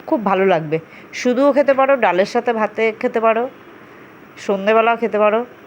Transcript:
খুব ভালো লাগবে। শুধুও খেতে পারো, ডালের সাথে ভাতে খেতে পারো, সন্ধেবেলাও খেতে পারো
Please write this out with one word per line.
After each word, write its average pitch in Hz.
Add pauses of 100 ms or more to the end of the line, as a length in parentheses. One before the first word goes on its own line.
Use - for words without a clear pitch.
খুব 320
ভালো 190
লাগবে। 160 (360)
শুধুও 247
খেতে 277
পারো, 269
ডালের 202
সাথে 240
ভাতে 214 (180)
খেতে 233
পারো, 226 (880)
সন্ধেবেলাও 220
খেতে 208
পারো 214 (220)